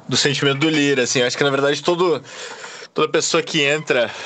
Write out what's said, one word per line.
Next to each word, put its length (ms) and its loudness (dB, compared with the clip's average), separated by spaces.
do 120 -2
sentimento 420 0
do 100 2
Lira, 340 2
assim, 180 0
acho 160 0
que, 80 2
na 40 2
verdade, 320 2
todo, 400 2
toda 140 0
pessoa 340 0
que 200 -2
entra 500 0